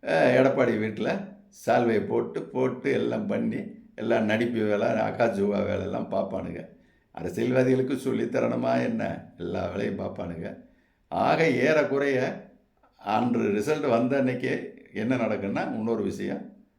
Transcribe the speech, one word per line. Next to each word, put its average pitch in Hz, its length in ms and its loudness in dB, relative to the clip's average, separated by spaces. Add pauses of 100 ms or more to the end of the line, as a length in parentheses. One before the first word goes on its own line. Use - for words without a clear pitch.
அ, - 80 -2 (240)
எடப்பாடி 131 420 4
வீட்டுல 107 300 -2 (580)
சால்வையை 113 340 4
போட்டு, 101 420 -2
போட்டு 131 500 -2
எல்லாம் 117 340 -2
பண்ணி, 110 340 -2 (340)
எல்லாம் 113 300 0
நடிப்பு 113 400 0
வேலை, 104 240 2
அக்கா 110 380 0
ஜூவா 101 380 2
வேலையெல்லாம் 95 460 -4
பார்ப்பானுங்க. 87 500 -4 (540)
அரசியல்வாதிகளுக்கு 127 800 0
சொல்லித்தரணுமா 120 880 0
என்ன? 110 560 -4
எல்லா 92 280 -4
வேலையும் 98 320 -4
பார்ப்பானுங்க. 90 500 -8 (600)
ஆக, 135 400 2
ஏறக்குறைய 139 680 2 (800)
அன்று 113 560 0
ரிசல்ட் 107 360 0
வந்த 127 340 4
அன்னைக்கே 127 320 0 (380)
என்ன 117 240 0
நடக்குன்னா, 113 580 -2
இன்னொரு 110 280 -2
விஷயம் 98 400 -4 (360)